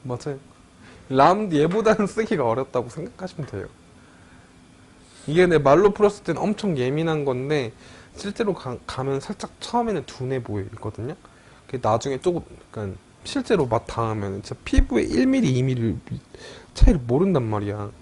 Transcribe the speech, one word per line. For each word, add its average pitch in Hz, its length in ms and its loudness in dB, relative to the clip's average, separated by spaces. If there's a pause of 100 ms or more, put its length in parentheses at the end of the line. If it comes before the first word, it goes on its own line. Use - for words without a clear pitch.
맞아요. 135 340 -8 (720)
람 175 420 4
얘보다는 202 560 2
쓰기가 202 400 -2
어렵다고 123 420 -2
생각하시면 165 600 -12
돼요. 98 180 -10 (1600)
이게 170 200 4
내 170 100 4
말로 151 360 6
풀었을 208 300 2
땐 170 140 -4
엄청 202 400 -2
예민한 147 480 0
건데 135 460 -2 (440)
실제로 208 380 -4
가, 127 240 -8 (100)
가면 135 320 -4
살짝 - 400 -12
처음에는 226 460 -2
둔해 127 380 -6
보이거든요. 104 720 -8 (500)
그게 131 160 -8
나중에 117 380 0
조금, 175 220 -2 (300)
그러니까 98 260 -8 (260)
실제로 226 440 0
맛 117 180 0
닿으면 104 580 -4
진짜 - 220 -12
피부에 - 380 4
일 254 240 2
밀리, 262 240 2
이 127 120 2
밀리 123 340 0 (760)
차이를 185 320 6
모른단 147 380 2
말이야. 104 480 -4 (100)